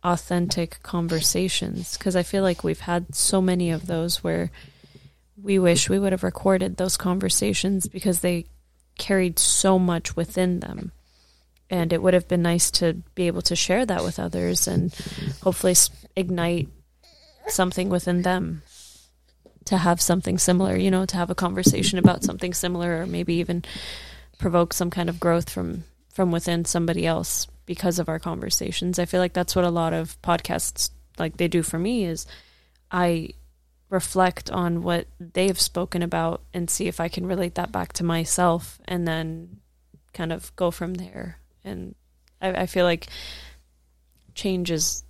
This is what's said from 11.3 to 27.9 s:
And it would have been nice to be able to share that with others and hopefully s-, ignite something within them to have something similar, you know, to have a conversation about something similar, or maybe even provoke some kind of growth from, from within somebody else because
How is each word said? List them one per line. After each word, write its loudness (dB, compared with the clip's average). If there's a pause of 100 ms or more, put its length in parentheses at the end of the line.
And 0
it 2
would 6
have 4
been 2
nice 2
to 2 (120)
be 0
able -2
to 0
share 2
that 0
with -4
others 0
and 0 (480)
hopefully 2
s-, 6 (260)
ignite 0 (800)
something 0
within 2
them 0 (1040)
to 2
have 2
something 2
similar, 4
you 4
know, 2
to -4
have 0
a -2
conversation 2
about 6
something -4
similar, -2
or -4
maybe -2
even -2 (720)
provoke 2
some 0
kind -2
of -4
growth 2
from, -6 (260)
from 0
within 0
somebody 0
else -2 (200)
because -2